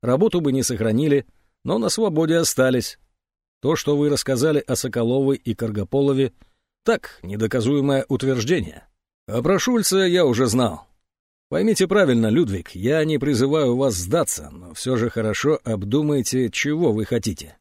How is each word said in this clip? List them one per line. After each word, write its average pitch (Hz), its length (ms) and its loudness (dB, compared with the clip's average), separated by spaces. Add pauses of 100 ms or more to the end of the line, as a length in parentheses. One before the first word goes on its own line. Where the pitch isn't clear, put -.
Работу 170 380 2
бы 147 120 0
не 131 100 0
сохранили, 123 640 0 (380)
но 190 140 -2
на 226 100 -2
свободе 165 480 0
остались. 131 640 0 (640)
То, 156 160 0
что 147 200 0
вы 147 120 2
рассказали 139 520 0
о 131 160 -4
Соколовой 131 600 0
и 113 180 -6
Каргополове, 131 800 0 (520)
так, - 380 -2
недоказуемое 127 840 0
утверждение. 131 760 -2 (420)
А 113 160 -4
про 175 160 2
Шульца 220 400 2
я 180 260 4
уже 127 220 2
знал. 113 400 -2 (640)
Поймите 190 380 2
правильно, 139 400 4
Людвиг, 107 480 0
я 139 280 0
не 156 140 -2
призываю 135 580 0
вас 127 180 0
сдаться, 87 580 -4
но 87 200 -20
всё 127 240 -4
же 117 140 0
хорошо 113 540 -2
обдумайте, 127 840 0
чего 151 440 -2
вы 107 120 -2
хотите. - 560 -6